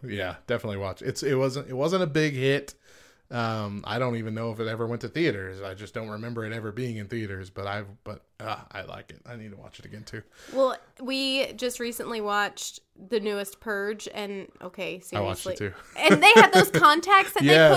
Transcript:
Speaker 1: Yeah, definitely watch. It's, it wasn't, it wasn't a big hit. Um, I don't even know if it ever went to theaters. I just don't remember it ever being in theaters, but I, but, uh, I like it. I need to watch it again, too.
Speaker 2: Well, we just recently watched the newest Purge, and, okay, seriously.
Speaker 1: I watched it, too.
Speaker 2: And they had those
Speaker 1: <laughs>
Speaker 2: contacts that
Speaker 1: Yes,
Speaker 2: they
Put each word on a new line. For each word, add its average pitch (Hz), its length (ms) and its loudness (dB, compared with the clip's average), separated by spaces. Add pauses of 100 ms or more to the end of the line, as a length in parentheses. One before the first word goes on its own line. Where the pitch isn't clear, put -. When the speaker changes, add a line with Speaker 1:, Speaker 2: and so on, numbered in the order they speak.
Speaker 1:
Yeah, 98 320 -6 (120)
definitely 110 300 -4
watch. 95 240 -8
It's, - 220 -6
it 135 120 0
wasn't, 135 340 -2
it 127 40 -10
wasn't 165 300 0
a 170 40 -2
big 151 260 0
hit. 135 420 -2 (560)
Um, 110 560 -4
I 107 100 -4
don't 123 200 -2
even 110 180 -6
know 113 160 -6
if 110 80 -10
it 110 80 -4
ever 113 180 -4
went 117 160 -6
to 117 80 -8
theaters. 98 500 -4
I 98 140 -10
just 101 220 -14
don't 110 140 -8
remember 113 360 -8
it 107 80 -8
ever 110 180 -8
being 120 260 -6
in 104 100 -10
theaters, 98 420 -8
but 98 160 -10
I, 101 180 -6 (200)
but, - 200 -14 (160)
uh, 110 200 -8 (120)
I 98 120 -12
like 95 260 -16
it. - 160 -20
I 120 100 -16
need 107 140 -16
to 98 80 -18
watch - 220 -20
it - 60 -20
again, 147 180 -16
too. 110 180 -14 (320)
Speaker 2:
Well, 262 240 0 (240)
we 269 520 -2
just 247 260 -6
recently 233 420 -6
watched 208 600 -4 (280)
the 226 100 -2
newest 202 400 -6
Purge, 208 540 -6
and, 202 340 -10 (140)
okay, 180 380 -10
seriously. - 180 -8
Speaker 1:
I 104 40 -2
watched 95 260 -6
it, 185 100 -8
too. 98 160 -6 (240)
Speaker 2:
And - 240 6
they 403 140 10
had 440 180 10
those 392 180 8
Speaker 1:
<laughs> - 80 4
Speaker 2:
contacts 349 540 6
that 370 80 0
Speaker 1:
Yes, 311 300 8
Speaker 2:
they - 60 8